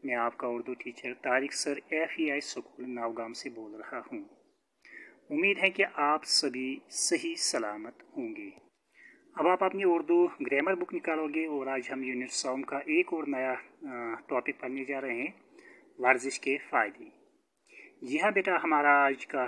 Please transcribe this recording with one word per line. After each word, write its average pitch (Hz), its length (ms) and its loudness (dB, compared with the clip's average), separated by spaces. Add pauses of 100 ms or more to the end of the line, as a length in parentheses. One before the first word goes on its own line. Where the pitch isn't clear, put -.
मैं 123 100 -2
आपका 120 320 -2
उर्दू 120 260 -4
टीचर 123 400 -10
तारिक 135 400 0
सर - 280 -4 (120)
एफ़ 160 280 -2
ई 156 80 2
आई 143 120 -2
स्कूल - 440 -12
नवगाम 117 480 -6
से 131 160 -10
बोल 110 220 -12
रहा 110 280 -10
हूँ। 113 200 -10 (1120)
उम्मीद 190 260 2
है 196 120 4
कि 196 140 0
आप 151 400 2
सभी 131 640 0
सही 165 460 -2
सलामत 107 600 -4 (200)
होंगे। 107 360 -8 (840)
अब 160 80 4
आप 185 160 4
अपनी 190 200 0
उर्दू 170 480 6 (100)
ग्रामर 143 340 2
बुक 180 180 -6
निकालोगे 156 520 -2
और 143 220 -4
आज 131 220 -4
हम 131 140 -6
यूनिट 127 260 -4
सौम 131 320 -4
का 139 280 -6
एक 170 240 2
और 156 140 -4
नया, 131 260 -2
अ, 120 760 -10
टॉपिक 131 300 -2
पढ़ने 135 260 -6
जा 135 140 -4
रहे 131 180 -4
हैं, 143 240 -6 (580)
वर्जिश 127 380 4
के 139 200 0
फ़ायदे। 110 540 0 (960)
जी 139 100 0
हाँ 196 160 2
बेटा, 185 240 2
हमारा 147 340 6
आज 139 340 6
का 127 220 0